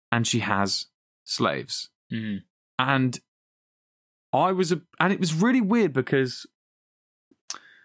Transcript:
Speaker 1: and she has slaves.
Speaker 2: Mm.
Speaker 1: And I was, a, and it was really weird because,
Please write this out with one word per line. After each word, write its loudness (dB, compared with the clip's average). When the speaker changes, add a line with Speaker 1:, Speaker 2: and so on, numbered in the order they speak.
Speaker 1:
and 0
she 0
has 0
slaves. -4
Speaker 2:
Mm. -6
Speaker 1:
And 0
I 2
was, 0
a, -2
and 4
it -4
was 0
really 4
weird 2
because, -2